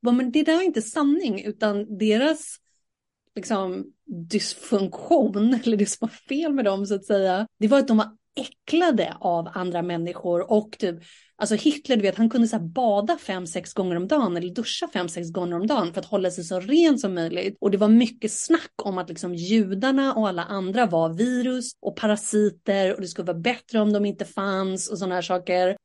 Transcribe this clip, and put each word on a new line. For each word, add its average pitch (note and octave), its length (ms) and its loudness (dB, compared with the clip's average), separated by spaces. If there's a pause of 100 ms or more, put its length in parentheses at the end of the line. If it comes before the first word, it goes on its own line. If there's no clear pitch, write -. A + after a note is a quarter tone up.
Bara, A#3+ 120 4
men B3+ 180 0
det D4+ 100 4
där D#4+ 180 2
är - 20 0
inte E4 200 0
sanning, C#4+ 640 0
utan G#3 540 -2
deras A#3 580 0 (800)
liksom F#3+ 580 -4 (140)
dysfunktion, G3+ 1500 0
<laughs> A#3 100 -4
eller A3+ 120 2
det G3+ 100 2
som - 220 -6
var - 60 -10 (140)
fel D4+ 240 -2
med C4+ 120 0
dem G3 220 0
så G3+ 80 -2
att G3 100 -6
säga, G3 420 2 (120)
det G#3+ 100 2
var C#4 100 6
att C#4 100 2
de A3+ 80 4
var G#3+ 200 0 (200)
äcklade D4+ 840 0
av E3+ 340 -2
andra F3+ 280 -4
människor F3 680 -2
och G#3+ 260 0
typ, F3 180 -4 (400)
alltså G#3+ 180 -2
Hitler, C#4 420 2
du G#3 60 2
vet, F#3+ 140 2
han A3+ 140 4
kunde A#3 180 4
så A3+ 80 -4
här E3+ 80 -4
bada A3 540 0
fem, F#3 280 -8
sex F3 280 -10
gånger F3+ 220 -2
om F3+ 120 -4
dagen A3+ 280 2
eller F3 180 -6
duscha - 380 -6
fem, F3+ 160 -4
sex E3+ 240 -10
gånger F3 240 -4
om F3+ 100 -2
dagen G#3+ 260 0
för F#3+ 80 -6
att - 60 -10
hålla F#3 240 0
sig F3+ 140 -10
så F#3 160 -4
ren C#4+ 380 4
som - 160 -2
möjligt. F3 460 -4
Och G3+ 100 2
det G3 80 2
var G#3 100 4
mycket A3+ 440 4
snack - 440 0
om F#3 220 -4
att F3 100 -6
liksom F3+ 260 -8
judarna G#3+ 800 2
och G#3+ 140 2
alla F3 160 -2
andra G3 420 0
var E3 260 2
virus B3 680 -2
och G3 160 -6
parasiter G#3 1000 0
och - 60 -10
det F#3 80 -8
skulle E3+ 180 -8
vara E3+ 120 -4
bättre A#3 420 -2
om G#3 120 2
de G#3 140 2
inte G3+ 180 -4
fanns F#3+ 680 -4
och G#3 80 -6
såna F#3 160 -4
här F3+ 80 0
saker. F3+ 640 0